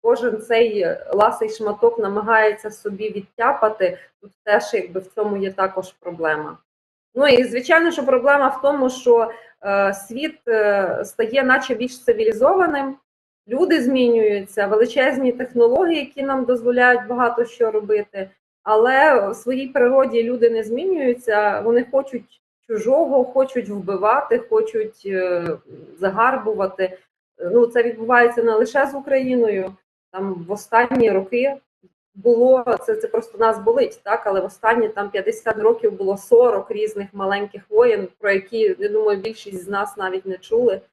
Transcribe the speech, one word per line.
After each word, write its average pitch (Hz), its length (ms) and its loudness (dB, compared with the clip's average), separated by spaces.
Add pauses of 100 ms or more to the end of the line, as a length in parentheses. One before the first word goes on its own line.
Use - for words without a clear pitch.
кожен 233 400 0
цей 220 540 0 (160)
ласий 220 360 2
шматок 214 500 -2
намагається 214 720 0
собі 208 400 -10
відтяпати. 214 880 -2 (220)
Тут 202 100 -20 (140)
теж, 311 300 0
якби, 180 260 -6
в 185 60 -20
цьому 208 300 -4
є 190 160 -4
також 190 400 -4
проблема. 160 680 -6 (560)
Ну 277 120 2
і, 254 180 4
звичайно, 320 460 2
що 294 160 -6
проблема 269 420 2
в - 140 -6
тому, 277 280 0
що, 233 400 2 (320)
е, 196 320 0
світ, 285 440 -10 (100)
е, 208 560 0
стає 226 380 -2
наче 254 320 2
більш 247 300 -8
цивілізованим, 269 920 2 (520)
люди 294 340 0
змінюються, 226 840 0
величезні 254 680 0
технології, 254 680 0
які 277 240 -8
нам 269 220 -4
дозволяють 247 600 2
багато 240 380 -2
що 233 260 -2
робити, 208 600 -4 (320)
але 226 680 4
в 226 60 -6
своїй 262 340 -6
природі 247 540 2
люди 233 280 2
не 226 120 -2
змінюються, 240 1000 0
вони 240 300 0
хочуть 269 500 -6 (300)
чужого 254 540 0
хочуть 262 440 -2
вбивати, 202 680 -2
хочуть, 220 680 -4
е, 185 380 -2 (540)
загарбувати. 196 1000 -2 (400)
Ну, 226 280 4
це 240 160 0
відбувається 240 600 2
не 226 120 2
лише 247 320 2
з 277 80 -10
Україною. 247 800 -2 (380)
Там 190 220 -6 (140)
в 196 40 -6
останні 233 580 2
роки 240 460 -2 (580)
було, 240 500 4 (220)
це, 214 100 0
це 214 120 -6
просто 226 300 -6
нас 220 200 2
болить, 233 440 0
так? 220 240 -4
Але 196 140 0
в 175 40 -4
останні 220 440 0
там 202 220 -8
п'ятдесят 214 480 -4
років 220 340 2
було 196 240 -4
сорок 226 540 2
різних 208 420 -6
маленьких 202 580 -6
воєн, 214 380 2 (100)
про 202 120 -2
які, 196 480 0
я 202 100 -4
думаю, 208 320 0
більшість 202 440 -12
з 185 40 -14
нас 202 280 -6
навіть 190 300 -6
не 185 120 -8
чули. 226 420 0 (120)